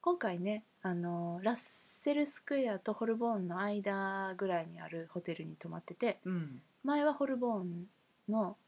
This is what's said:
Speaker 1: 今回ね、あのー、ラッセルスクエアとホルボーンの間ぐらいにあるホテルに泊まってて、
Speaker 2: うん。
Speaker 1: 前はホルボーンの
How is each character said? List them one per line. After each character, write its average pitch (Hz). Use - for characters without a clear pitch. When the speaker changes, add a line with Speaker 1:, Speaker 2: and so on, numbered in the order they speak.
Speaker 1:
今 349
回 180
ね、 208
あ 180
の 175
ー、 190
ラ 220
ッ 240
セ -
ル 294
ス -
ク -
エ 254
ア 196
と 214
ホ 220
ル 226
ボ 233
ー 208
ン 180
の 175
間 196
ぐ 196
ら 175
い 165
に 170
あ 165
る 165
ホ 175
テ 175
ル 160
に 160
泊 165
ま 165
っ -
て -
て、 233
Speaker 2:
う 185
ん。 151
Speaker 1:
前 294
は 302
ホ 285
ル 269
ボ 233
ー -
ン 175
の 208